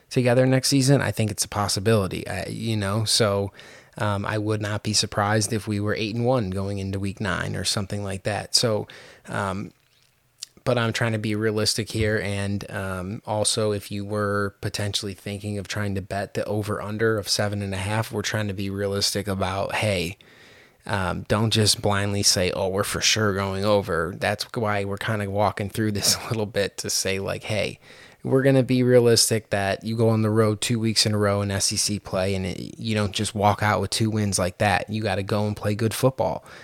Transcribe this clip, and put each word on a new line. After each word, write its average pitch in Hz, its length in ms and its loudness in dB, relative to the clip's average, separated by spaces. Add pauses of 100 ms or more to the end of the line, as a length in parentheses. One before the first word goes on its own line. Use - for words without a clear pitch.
(100)
together 123 360 4
next 131 220 4
season. 139 340 6
I 95 80 0
think 110 200 0
it's - 140 -2
a - 40 -4
possibility, 101 800 2
I, 92 200 -6
you 110 320 -2
know, 104 260 0
so, 101 480 2 (460)
um, 104 260 0
I 107 140 -2
would 107 240 -2
not 104 200 -4
be 107 120 -2
surprised 107 580 2
if 110 160 -4
we 104 120 -2
were 104 140 -2
eight 107 200 -2
and 120 100 0
one 120 240 2
going 98 300 -4
into 98 200 -4
week 98 220 -4
nine 95 340 -2
or 95 100 -6
something 101 380 -4
like 98 200 -8
that. 98 320 -4
So, 110 340 0 (400)
um, 104 420 -4 (920)
but 123 140 2
I'm 113 160 0
trying 113 180 0
to 110 60 -2
be 107 160 -2
realistic 107 560 0
here. 110 340 0
And, 101 460 -4
um, 95 560 -6
also, 107 460 0
if 101 180 -6
you 101 120 -6
were 101 600 -2
potentially 101 500 -4
thinking 101 460 -6
of 95 100 -8
trying 101 260 -4
to 95 60 -2
bet 98 320 -6
the - 140 -2
over-under 107 720 -2
of 98 100 -6
seven 104 320 0
and 98 140 -4
a 95 40 -4
half, 107 320 -2
we're 104 120 -2
trying 107 260 -2
to 95 60 -4
be 98 160 -4
realistic 101 580 -2
about, 95 460 -2
hey, 95 420 0 (720)
um, 92 420 -2
don't 110 220 2
just 104 320 4
blindly 101 400 0
say, 92 300 2
"Oh, 95 160 0
we're 98 140 0
for 85 200 -2
sure 107 320 4
going 98 300 -2
over." 95 520 2
That's 104 280 -2 (100)
why 104 300 0
we're 101 120 -4
kinda 101 340 -4
walking 101 380 0
through 107 240 0
this 101 240 2
<laughs> - 80 -8
a - 40 -10
little 110 180 -2
bit 101 320 -2
to 110 100 -6
say, 95 300 0
like, 95 260 -6
Hey, 95 340 -2 (460)
we're 127 180 4
gonna 135 220 6
be 127 180 4
realistic 120 680 4
that 98 340 0
you 113 120 -4
go 113 120 4
on 110 140 4
the 107 80 2
road 107 300 2
two 117 200 0
weeks 113 260 2
in 107 80 2
a 104 40 0
row 101 220 2
in 101 100 0
S 98 220 0
E 107 40 -4
C 104 220 -2
play, 98 360 -2
and 95 100 -2
it, - 340 -8
you 113 160 -4
don't 104 180 0
just 107 220 -4
walk 104 280 4
out 104 180 2
with 98 100 -4
two 110 200 0
wins 104 280 0
like 92 200 -2
that. 101 320 2
You 107 120 -4
gotta 98 200 -2
go 104 240 -2
and 104 100 -2
play 107 180 -2
good 110 200 0
football. - 500 0 (200)